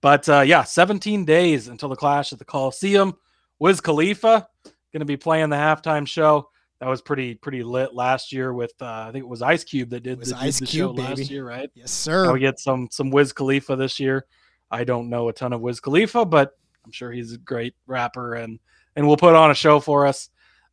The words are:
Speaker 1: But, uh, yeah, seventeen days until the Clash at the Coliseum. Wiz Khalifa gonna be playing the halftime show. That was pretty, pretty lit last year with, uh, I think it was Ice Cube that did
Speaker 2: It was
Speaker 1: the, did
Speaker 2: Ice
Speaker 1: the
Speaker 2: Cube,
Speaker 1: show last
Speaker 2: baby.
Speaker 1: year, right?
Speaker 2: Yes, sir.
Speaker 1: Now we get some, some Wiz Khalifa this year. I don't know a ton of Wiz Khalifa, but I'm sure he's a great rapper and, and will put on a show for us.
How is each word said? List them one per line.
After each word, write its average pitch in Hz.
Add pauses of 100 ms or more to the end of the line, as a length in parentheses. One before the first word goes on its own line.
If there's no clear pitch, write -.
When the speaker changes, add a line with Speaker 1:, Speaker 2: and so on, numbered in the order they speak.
Speaker 1:
But, 143
uh, 143
yeah, 156
seventeen 202
days 156
until 120
the 135
Clash 143
at 123
the -
Coliseum. 190 (460)
Wiz 180
Khalifa 202 (440)
gonna 156
be 143
playing 160
the 147
halftime 151
show. 151 (320)
That 127
was 131
pretty, 127
pretty 131
lit 123
last 127
year 131
with, 120
uh, 110
I 110
think 131
it 120
was 120
Ice 156
Cube 127
that 123
did 127
Speaker 2:
It 127
was 123
Speaker 1:
the, 127
did 123
Speaker 2:
Ice 143
Speaker 1:
the 131
Speaker 2:
Cube, 160
Speaker 1:
show 131
last 135
Speaker 2:
baby. 135
Speaker 1:
year, 135
right? 127
Speaker 2:
Yes, 120
sir. 175
Speaker 1:
Now 160
we 131
get 135
some, 127
some 135
Wiz 139
Khalifa 135
this 131
year. 135 (460)
I 117
don't 120
know 117
a 113
ton 123
of 117
Wiz 120
Khalifa, 214
but 151 (260)
I'm 120
sure 120
he's 117
a 117
great 120 (100)
rapper 123
and, 113 (380)
and 147
will 147
put 165
on 160
a -
show 151
for 143
us. - (420)